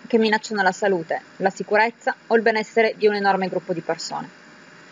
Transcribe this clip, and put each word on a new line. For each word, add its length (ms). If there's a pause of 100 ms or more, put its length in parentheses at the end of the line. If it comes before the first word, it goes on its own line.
che 100
minacciano 440
la 100
salute, 500 (160)
la 120
sicurezza 680 (120)
o 100
il 40
benessere 560
di 80
un 100
enorme 340
gruppo 240
di 80
persone. 480 (640)